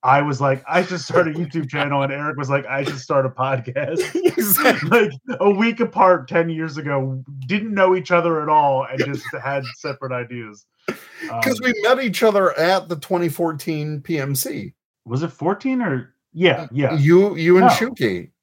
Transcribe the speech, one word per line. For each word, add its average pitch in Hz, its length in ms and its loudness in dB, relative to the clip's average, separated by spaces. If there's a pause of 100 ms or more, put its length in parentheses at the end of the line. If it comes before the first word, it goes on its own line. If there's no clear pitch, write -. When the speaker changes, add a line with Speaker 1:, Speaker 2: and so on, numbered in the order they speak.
Speaker 1:
I 135 180 4
was 143 180 -4
like, 135 280 0
"I 175 160 2
should 180 180 -6
start 165 260 2
a 151 40 -4
YouTube 156 360 -6
channel," 143 360 -2
and 139 100 -2
Eric 147 240 -6
was 139 140 -4
like, 139 160 0
"I 139 160 -4
should 135 160 -6
start 135 260 0
a 131 40 -2
podcast." 135 720 -4 (100)
<laughs> 359 80 -2 (160)
Speaker 2:
Exactly. 214 520 2
Speaker 1:
Like, 220 220 4 (280)
a 196 100 4
week 226 300 2
apart 185 480 4
ten 170 220 2
years 156 280 -6
ago, 135 460 -4 (240)
didn't 208 260 -2
know 185 220 4
each 180 160 -4
other 170 300 2
at 151 80 -4
all, 143 360 2
and 131 180 -8
just 135 200 -6 (180)
had 135 220 -4 (140)
separate 135 340 -10
ideas. 117 540 -10 (220)
Speaker 2:
'Cause 247 720 -6
Speaker 1:
Um, 247 40 -10
Speaker 2:
we 247 100 2 (100)
met 254 200 4
each 214 180 -2
other 196 380 4
at 175 300 2
the 170 80 -4
twenty 175 320 -2
fourteen 151 720 -4
P 160 180 -4
M 139 160 -2
C. - 380 -8 (320)
Speaker 1:
Was 127 180 -4
it 170 80 -6
fourteen 220 500 -4
or, 139 320 -4 (200)
yeah, 160 380 2
yeah. 135 240 0
Speaker 2:
You, 175 420 4
you 175 200 6
and 214 80 8
Speaker 1:
No. 240 60 8
Speaker 2:
Shuki. 185 580 -2 (140)